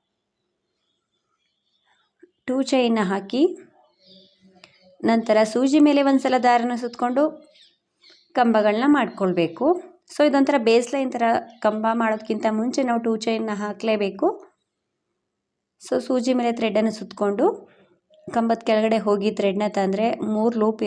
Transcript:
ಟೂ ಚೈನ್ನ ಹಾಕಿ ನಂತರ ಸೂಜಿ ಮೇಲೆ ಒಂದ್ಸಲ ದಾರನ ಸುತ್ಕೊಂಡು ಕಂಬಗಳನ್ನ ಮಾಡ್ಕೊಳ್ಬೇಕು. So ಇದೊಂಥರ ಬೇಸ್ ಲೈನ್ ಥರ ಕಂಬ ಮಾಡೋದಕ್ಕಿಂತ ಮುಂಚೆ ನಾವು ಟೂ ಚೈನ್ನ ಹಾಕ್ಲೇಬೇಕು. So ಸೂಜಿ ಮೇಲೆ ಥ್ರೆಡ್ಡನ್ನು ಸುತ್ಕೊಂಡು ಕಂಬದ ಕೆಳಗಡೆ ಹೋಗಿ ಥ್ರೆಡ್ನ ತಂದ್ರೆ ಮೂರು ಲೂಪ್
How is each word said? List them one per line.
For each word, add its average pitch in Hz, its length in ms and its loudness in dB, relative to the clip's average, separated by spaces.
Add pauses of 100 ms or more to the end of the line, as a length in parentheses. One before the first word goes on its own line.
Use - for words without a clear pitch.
(2500)
ಟೂ 254 80 -2 (160)
ಚೈನ್ನ 233 400 2
ಹಾಕಿ 196 300 -2 (1700)
ನಂತರ 220 240 2 (160)
ಸೂಜಿ 269 340 4
ಮೇಲೆ 285 240 4
ಒಂದ್ಸಲ 262 280 2 (100)
ದಾರನ 240 340 2
ಸುತ್ಕೊಂಡು 247 420 -2 (1160)
ಕಂಬಗಳನ್ನ 220 480 2 (100)
ಮಾಡ್ಕೊಳ್ಬೇಕು. 185 720 -2 (460)
So - 60 -2 (100)
ಇದೊಂಥರ 277 280 2 (100)
ಬೇಸ್ 240 260 4
ಲೈನ್ 269 220 -2
ಥರ 233 80 -2 (400)
ಕಂಬ 214 220 0 (160)
ಮಾಡೋದಕ್ಕಿಂತ 214 440 -2 (140)
ಮುಂಚೆ 247 300 -2
ನಾವು 233 160 0
ಟೂ 226 80 0 (120)
ಚೈನ್ನ 220 360 -2
ಹಾಕ್ಲೇಬೇಕು. 208 680 -2 (1600)
So 254 80 -4 (100)
ಸೂಜಿ 254 320 -2
ಮೇಲೆ 233 220 0
ಥ್ರೆಡ್ಡನ್ನು 220 400 0
ಸುತ್ಕೊಂಡು 202 480 -2 (880)
ಕಂಬದ 226 340 0
ಕೆಳಗಡೆ 220 380 2
ಹೋಗಿ 208 320 0
ಥ್ರೆಡ್ನ 202 280 0 (120)
ತಂದ್ರೆ 196 280 0 (280)
ಮೂರು 226 280 0
ಲೂಪ್ 220 240 -2